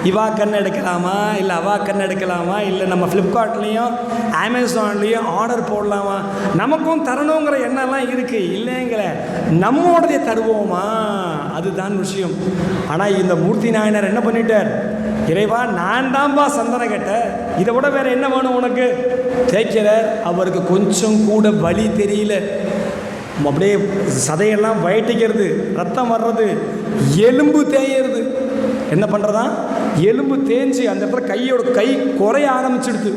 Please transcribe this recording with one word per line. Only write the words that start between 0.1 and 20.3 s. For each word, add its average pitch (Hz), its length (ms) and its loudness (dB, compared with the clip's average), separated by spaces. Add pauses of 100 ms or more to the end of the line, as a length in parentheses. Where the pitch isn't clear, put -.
கண்ணை 208 220 0
எடுக்கலாமா, 190 800 -2
இல்ல 190 140 0
அவா 190 240 -2
கண்ணை 202 280 -2
எடுக்கலாமா, 185 540 -2
இல்ல 190 240 -2
நம்ம 180 220 0
Flipkart-லயும் 214 840 0 (560)
Amazon-லயும் 226 800 0
ஆர்டர் 220 460 -2
போடலாமா? 202 440 -2 (380)
நமக்கும் 311 520 0
தரணுங்கிற 294 440 0
எண்ணம்லாம் 262 580 -2
இருக்கு, 247 300 -2
இல்லைங்களே. 214 720 -2 (560)
நம்மோடதே 330 540 4
தருவோமா? 214 640 0 (720)
அதுதான் 190 440 -4
விஷயம். 196 320 -2 (580)
ஆனா 170 180 0
இந்த 185 280 2
மூர்த்தி 214 340 2
நாயனார் 214 380 2
என்ன 208 120 0
பண்ணிட்டார்? 220 480 2 (600)
"இறைவா, 208 360 2
நான் 226 500 0
தான்பா 285 320 2
சந்தன 233 380 0
கட்டை, 202 280 -2 (460)
இதை 208 140 2
விட 269 160 2
வேற 269 200 0
என்ன 262 200 0
வேணும் 262 260 2
உனக்கு?" 247 400 0 (520)
தேய்க்கிறார். 214 760 2
அவருக்கு 180 420 0